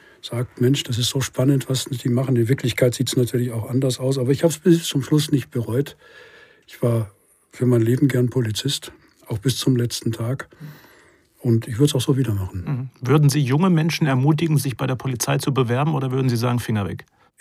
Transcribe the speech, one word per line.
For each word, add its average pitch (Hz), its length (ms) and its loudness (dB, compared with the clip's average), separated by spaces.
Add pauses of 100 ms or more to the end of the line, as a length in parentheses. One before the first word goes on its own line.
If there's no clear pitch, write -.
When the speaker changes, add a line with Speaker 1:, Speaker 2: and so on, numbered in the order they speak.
(220)
Speaker 1:
sagt, - 400 -6
„Mensch, 135 220 2
das 117 160 -4
ist 123 100 -2
so 135 120 -4
spannend, 135 460 0
was 131 180 -2
die 131 240 -4
machen.“ 127 260 0
In 117 120 2
Wirklichkeit 123 460 0
sieht's - 220 -2
natürlich 123 360 0
auch 117 180 -8
anders 127 300 0
aus. 135 200 0
Aber 127 120 0
ich - 120 0
hab's 165 160 2
bis 170 260 4
zum - 180 -2
Schluss 151 280 2
nicht 135 180 0
bereut. 120 480 -4 (680)
Ich - 140 -12
war 117 300 0 (400)
für - 140 -2
mein 123 160 4
Leben 127 260 2
gern 123 220 2
Polizist, 120 600 -4 (360)
auch 107 120 -6
bis 131 180 -2
zum - 180 2
letzten 117 360 -4
Tag. 120 360 -6 (920)
Und 113 280 2
ich 113 120 -6
würd's 147 160 4
auch 127 60 0
so 135 160 0
wieder 120 160 0
machen. 92 300 -6 (380)
Speaker 2:
Mhm. 123 60 -8
Würden 143 220 6
Sie 151 100 0
junge 147 300 2
Menschen 160 380 2
ermutigen, 147 500 2
sich 127 200 -2
bei 131 80 -4
der 131 100 -2
Polizei 131 420 -4
zu 139 160 -2
bewerben, 127 400 0
oder 135 180 -2
würden 131 180 0
Sie 120 80 0
sagen, 123 220 0
„Finger 107 280 -2
weg“? 95 180 -10 (360)